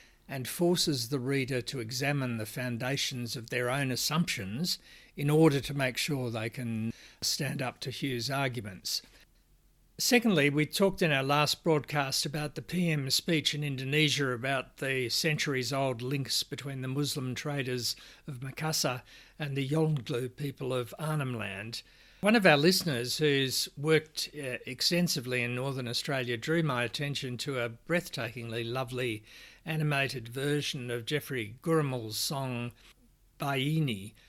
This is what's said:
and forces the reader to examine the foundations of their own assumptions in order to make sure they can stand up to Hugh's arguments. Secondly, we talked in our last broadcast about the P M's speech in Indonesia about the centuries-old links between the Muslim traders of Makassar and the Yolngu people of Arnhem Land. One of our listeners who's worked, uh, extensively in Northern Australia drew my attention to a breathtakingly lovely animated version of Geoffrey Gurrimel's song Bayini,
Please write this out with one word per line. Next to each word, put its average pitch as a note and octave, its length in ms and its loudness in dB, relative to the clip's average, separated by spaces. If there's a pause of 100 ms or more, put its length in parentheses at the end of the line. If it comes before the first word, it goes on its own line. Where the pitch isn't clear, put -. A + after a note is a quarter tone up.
(300)
and C3 160 -4
forces E3 640 2
the C#3 100 0
reader C3 440 0
to - 180 -6
examine C3 560 -2
the G#2+ 80 -4
foundations B2 880 -4
of A#2 140 -8
their B2+ 220 0
own C3+ 200 0
assumptions B2+ 880 0 (380)
in C#3+ 140 0
order D#3 280 8
to C3 140 -4
make C3 240 0
sure B2+ 340 -2
they A2+ 200 -2
can A2+ 420 -4 (300)
stand C3+ 400 -2
up B2 180 -6
to C3+ 100 -6
Hugh's B2 400 -2
arguments. A#2 720 -2 (960)
Secondly, G3 540 4
we D3 160 2
talked F#3+ 340 2
in E3 100 4
our C3+ 120 4
last C#3+ 420 2
broadcast C#3+ 600 0
about D3+ 300 -6
the C3+ 60 -8
P F3 280 0
M's C#3 240 0
speech D#3 400 2
in D3 100 -4
Indonesia C#3 640 2
about C3 480 -2
the C3 320 0
centuries-old C3+ 920 0
links C3+ 400 -2
between C#3 400 -8
the C3 60 -6
Muslim C3 460 -2
traders B2+ 640 -2 (320)
of C3 120 -10
Makassar C3+ 600 -2 (380)
and C#3 180 -4
the C#3 100 0
Yolngu C#3+ 720 0
people C3+ 380 -4
of B2 240 -4
Arnhem D3+ 400 -2
Land. G2+ 440 -8 (380)
One G#3+ 160 6
of F#3+ 100 6
our D3+ 100 10
listeners C#3+ 600 4
who's C#3 580 2
worked, D#3 600 2
uh, C3 300 -6
extensively B2+ 760 2
in A#2+ 120 -2
Northern C3 340 -4
Australia B2 480 -2
drew D#3+ 260 2
my B2 220 2
attention C#3 540 -4
to C3+ 220 -4
a A#2+ 100 -2
breathtakingly A#2 1000 -4
lovely B2 540 -4 (420)
animated C#3+ 640 0
version C#3 600 -2
of A#2+ 160 -4
Geoffrey B2+ 560 -4
Gurrimel's C3 540 0
song B2+ 560 -4 (640)
Bayini, C3+ 760 0 (140)